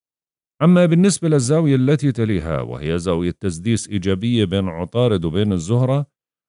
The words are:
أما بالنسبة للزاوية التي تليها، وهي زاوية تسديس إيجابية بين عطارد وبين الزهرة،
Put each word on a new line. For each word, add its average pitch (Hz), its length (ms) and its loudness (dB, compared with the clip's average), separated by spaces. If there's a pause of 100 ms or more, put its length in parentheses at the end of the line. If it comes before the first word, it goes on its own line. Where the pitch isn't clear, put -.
(600)
أما 180 240 6
بالنسبة 170 440 2
للزاوية 147 460 2
التي 139 360 2
تليها، 87 500 -2
وهي 69 380 -4
زاوية 87 320 -2
تسديس 95 580 -4
إيجابية 101 560 -2
بين 95 220 -2
عطارد 90 580 -2
وبين 98 280 -2
الزهرة، 123 520 -2 (440)